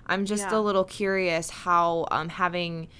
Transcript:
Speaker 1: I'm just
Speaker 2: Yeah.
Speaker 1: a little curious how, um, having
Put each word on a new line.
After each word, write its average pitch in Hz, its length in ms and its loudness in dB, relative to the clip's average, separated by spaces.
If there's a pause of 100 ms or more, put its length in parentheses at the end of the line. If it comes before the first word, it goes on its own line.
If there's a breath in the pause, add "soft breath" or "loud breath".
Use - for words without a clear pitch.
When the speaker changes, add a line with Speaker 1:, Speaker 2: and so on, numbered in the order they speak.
Speaker 1:
I'm 196 180 0
just 202 240 -2
Speaker 2:
Yeah. 214 80 2
Speaker 1:
a - 20 4
little 202 240 2
curious 185 680 0
how, 170 600 2
um, 160 180 0
having 170 580 -2 (120 loud breath)